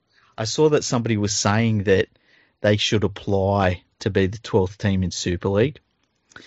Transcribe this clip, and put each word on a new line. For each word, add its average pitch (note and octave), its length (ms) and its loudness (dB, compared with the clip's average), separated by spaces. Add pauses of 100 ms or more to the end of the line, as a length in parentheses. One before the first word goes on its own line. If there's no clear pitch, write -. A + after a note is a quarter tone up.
(360)
I A2 100 -6
saw D3+ 240 2
that C#3+ 120 2
somebody A#2 340 -2
was G2+ 200 -2
saying G#2+ 480 0
that F#2+ 240 2 (520)
they G#2+ 160 4
should G#2 280 0
apply G2 800 0 (180)
to G#2+ 100 -4
be F#2+ 160 2
the G2+ 120 -8
twelfth - 400 -2
team F#2+ 260 0
in F2 80 -4
Super - 360 -4
League. G#2+ 300 0 (680)